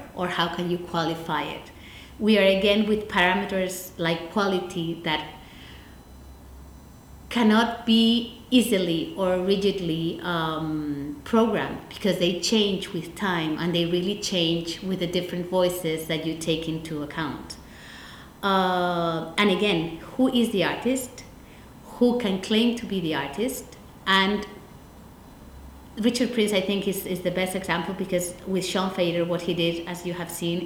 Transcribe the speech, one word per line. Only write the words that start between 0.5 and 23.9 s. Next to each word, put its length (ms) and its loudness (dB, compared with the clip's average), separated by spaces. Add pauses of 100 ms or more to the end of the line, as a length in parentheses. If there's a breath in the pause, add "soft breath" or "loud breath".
can 160 -2
you 80 0
qualify 640 -2
it? 300 -10 (480 loud breath)
We 180 6
are 60 8
again 440 6
with 200 0
parameters 880 0
like 340 0
quality 720 -2
that 220 -2 (2000 loud breath)
cannot 580 4
be 520 4 (120)
easily 640 4
or 240 2
rigidly, 840 0
um, 1000 -2
programmed, 540 2 (120)
because 280 -2
they 220 0
change 540 0
with 220 -6
time 440 -2
and 160 0
they 100 2
really 340 -2
change 640 -2
with 180 -4
the 80 -2
different 420 -4
voices 580 0
that 180 -2
you 120 -2
take 300 -2
into 360 -4
account. 540 -6 (840 loud breath)
Uh, 960 2
and 140 6
again, 460 2 (180)
who 140 4
is 220 2
the 120 2
artist? 600 -2 (720 loud breath)
Who 200 4
can 240 0
claim 360 2
to 80 -10
be 160 -2
the 120 0
artist? 640 -4 (300)